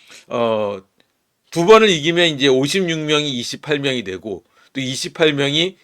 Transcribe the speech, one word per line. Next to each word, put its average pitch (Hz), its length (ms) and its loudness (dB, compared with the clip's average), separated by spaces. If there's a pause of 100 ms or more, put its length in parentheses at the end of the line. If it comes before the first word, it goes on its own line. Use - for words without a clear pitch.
(280)
어, 107 540 -4 (680)
두 170 160 -2
번을 220 220 8
이기면 170 400 2
이제 139 180 0
오십육 156 540 0
명이 151 280 0
이십팔 135 520 -6
명이 131 240 -4
되고 95 400 -10 (280)
또 135 80 -8
이십팔 143 520 -2
명이 147 520 -2